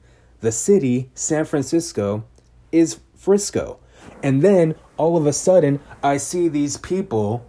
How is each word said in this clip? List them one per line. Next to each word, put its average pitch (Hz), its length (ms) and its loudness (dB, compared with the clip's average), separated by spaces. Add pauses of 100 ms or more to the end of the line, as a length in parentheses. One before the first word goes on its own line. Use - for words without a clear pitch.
(400)
the 113 100 -2
city, 131 640 0
San 156 300 -2
Francisco, 135 800 -4 (480)
is 160 280 2 (140)
Frisco. 190 640 -2 (440)
And 135 180 0
then, 170 340 4 (220)
all 170 220 0
of 147 80 0
a 143 80 0
sudden, 147 460 2 (220)
I 143 140 2
see 170 320 -2
these 143 300 -4
people 117 720 -4